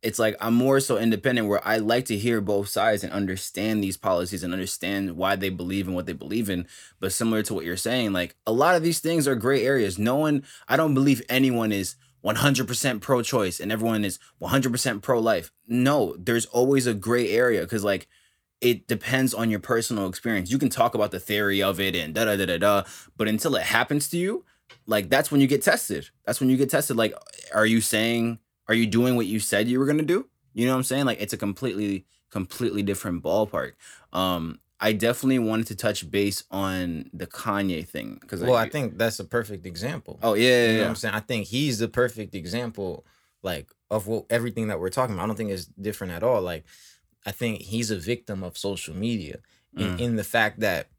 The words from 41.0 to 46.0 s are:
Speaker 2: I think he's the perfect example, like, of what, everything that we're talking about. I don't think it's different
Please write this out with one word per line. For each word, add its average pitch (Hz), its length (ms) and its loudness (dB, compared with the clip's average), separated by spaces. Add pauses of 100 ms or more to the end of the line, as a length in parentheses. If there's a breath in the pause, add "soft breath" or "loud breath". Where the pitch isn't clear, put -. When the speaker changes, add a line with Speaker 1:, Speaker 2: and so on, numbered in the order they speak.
Speaker 2:
I 107 60 -2
think 107 260 -4
he's 127 320 -2
the 113 100 -2
perfect 120 460 -2
example, 98 720 -8 (380)
like, 82 260 -6 (220)
of 104 160 -2
what, 107 240 -4
everything 117 380 -2
that 90 100 -4
we're 92 100 -2
talking 123 240 -2
about. 90 120 -4
I - 20 -2
don't 110 80 -2
think 107 160 -6
it's 92 140 -8 (140)
different 98 340 -8